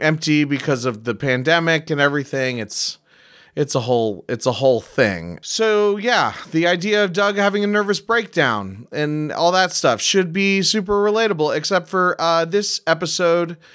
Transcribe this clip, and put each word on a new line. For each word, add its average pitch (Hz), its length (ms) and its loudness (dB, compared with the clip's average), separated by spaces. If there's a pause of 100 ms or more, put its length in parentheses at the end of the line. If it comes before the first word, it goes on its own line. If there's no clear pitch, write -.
empty 156 420 2
because 139 420 -2
of 110 200 -4
the 117 100 -2
pandemic 156 760 0
and 147 120 0
everything, 139 560 0
it's, - 400 -6 (580)
it's 147 180 -2
a 135 60 2
whole, 113 500 0
it's 120 160 -4
a 131 60 2
whole 120 300 2
thing. 87 600 -2
So 208 560 0
yeah, 196 360 0 (180)
the 165 160 2
idea 202 360 2
of 180 100 -2
Doug 202 240 0
having 202 260 0
a 202 40 0
nervous 208 320 0
breakdown 123 920 -2
and 151 400 -2
all 170 200 2
that 185 200 2
stuff 123 280 0
should 185 320 0
be 196 300 0
super 202 420 0
relatable, 208 520 0
except 170 320 -2
for, 180 320 0
uh, 165 260 2
this 202 400 -2
episode, 170 720 0 (180)